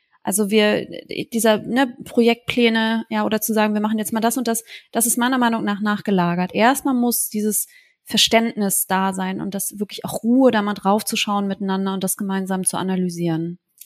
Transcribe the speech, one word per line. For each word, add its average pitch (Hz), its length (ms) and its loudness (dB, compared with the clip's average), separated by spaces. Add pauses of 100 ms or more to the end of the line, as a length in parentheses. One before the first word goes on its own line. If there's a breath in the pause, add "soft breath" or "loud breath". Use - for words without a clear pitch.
(220)
Also 202 280 -2
wir, 214 360 2 (460)
dieser, 220 260 2
ne, 247 460 0
Projektpläne, 226 1040 2
ja, 214 160 -2
oder 214 160 -2
zu 220 140 -2
sagen, 214 180 2
wir 214 80 -2
machen 214 180 0
jetzt 214 140 -4
mal 220 80 0
das 233 160 0
und 247 120 -4
das, 226 160 -4 (280 loud breath)
das 240 140 0
ist 233 100 0
meiner 247 220 2
Meinung 226 260 2
nach 202 160 -2
nachgelagert. 185 720 0
Erstmal 254 400 4
muss 240 360 0
dieses 214 360 -2 (380 soft breath)
Verständnis 214 840 0
da 190 260 0
sein 190 280 -4
und 196 140 -8
dass 202 240 -8
wirklich - 260 -8
auch - 180 -8
Ruhe, 247 280 6
da 214 120 2
mal 202 120 -2
drauf 202 300 0
zu - 120 -4
schauen 202 300 -2
miteinander 190 480 -2
und 185 80 -4
das 190 140 -4
gemeinsam 190 480 -4
zu - 120 -4
analysieren. 170 840 -2 (260)